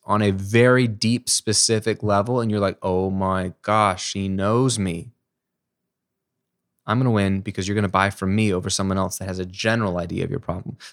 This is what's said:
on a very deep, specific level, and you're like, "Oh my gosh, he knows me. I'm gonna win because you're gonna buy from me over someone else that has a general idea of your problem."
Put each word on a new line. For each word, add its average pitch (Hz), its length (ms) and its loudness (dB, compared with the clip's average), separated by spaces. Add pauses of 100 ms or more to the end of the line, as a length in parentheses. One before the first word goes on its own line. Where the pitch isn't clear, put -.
on 104 160 0
a 101 120 2
very 117 560 4
deep, 110 420 -2
specific 110 720 0
level, 104 380 2
and 113 100 -2
you're 104 80 0
like, 95 240 0
"Oh 92 260 0
my 95 440 -2 (100)
gosh, 104 520 0
he 98 140 -4
knows 107 480 0
me. 95 360 -4 (1700)
I'm 110 120 0
gonna 127 140 2
win 98 280 2
because 95 280 -6
you're 104 80 -2
gonna 104 120 2
buy 95 220 2
from 95 240 -2
me 107 180 2
over 92 160 -2
someone 95 300 0
else 92 200 -2
that 95 100 -8
has 92 100 -6
a 92 80 -6
general 101 500 0
idea 87 280 -4
of - 60 -6
your 92 100 -4
problem." - 360 -8 (160)